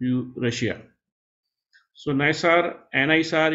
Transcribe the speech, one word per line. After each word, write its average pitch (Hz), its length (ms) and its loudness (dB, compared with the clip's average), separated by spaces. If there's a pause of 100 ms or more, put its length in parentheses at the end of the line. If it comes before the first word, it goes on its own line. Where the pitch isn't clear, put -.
U-, 127 360 -2
Russia. 117 440 -4 (1120)
So - 180 -6
nisar, 156 640 2 (180)
nisar 156 600 2